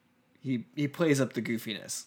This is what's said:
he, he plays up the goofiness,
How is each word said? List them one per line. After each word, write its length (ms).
he, 260
he 120
plays 340
up 120
the 80
goofiness, 640